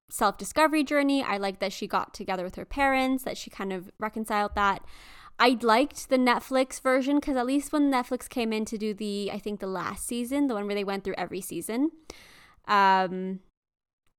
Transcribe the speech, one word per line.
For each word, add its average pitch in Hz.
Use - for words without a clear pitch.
self-discovery 294
journey. 277
I 202
liked 196
that 190
she -
got -
together 185
with 180
her 196
parents, 262
that -
she -
kind 196
of 190
reconciled 214
that. 202
I 247
liked 240
the 262
Netflix 254
version 269
'cause 285
at 240
least 277
when 285
Netflix 247
came 226
in 214
to 220
do 214
the, 208
I -
think 208
the 196
last 185
season, 247
the 240
one 202
where 202
they 202
went 196
through 190
every 180
season, 220
um, 190